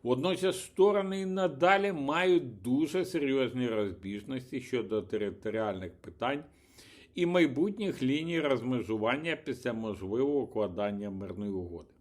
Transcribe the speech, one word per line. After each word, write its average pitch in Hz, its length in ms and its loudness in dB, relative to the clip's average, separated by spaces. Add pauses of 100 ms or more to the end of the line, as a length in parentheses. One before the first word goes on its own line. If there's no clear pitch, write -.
Водночас 165 600 0
сторони 196 580 4
і 190 40 -4
надалі 190 680 4
мають 151 720 2
дуже 151 440 0
серйозні 135 600 0
розбіжності 104 920 -4
щодо 107 400 -2
територіальних 101 920 -4
питань 135 500 -6 (720)
і 175 100 2
майбутніх 175 800 2
ліній 160 360 0
розмежування 127 960 0
після 127 380 -6
можливого 113 680 -2
укладання 104 680 -2
мирної 98 420 -6
угоди. 87 380 -8 (120)